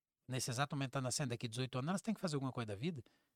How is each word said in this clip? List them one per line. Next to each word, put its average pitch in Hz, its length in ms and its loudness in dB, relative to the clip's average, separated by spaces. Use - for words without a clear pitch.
Nesse 127 240 0
exato 135 240 2
momento 139 180 0
tá 139 100 2
nascendo, 127 280 2
daqui - 160 -2
dezoito 123 300 -2
anos, 135 140 0
elas 190 100 2
têm 220 140 0
que - 60 -8
fazer 151 160 2
alguma 131 140 0
coisa 120 180 -2
da 104 60 -2
vida. 127 300 -2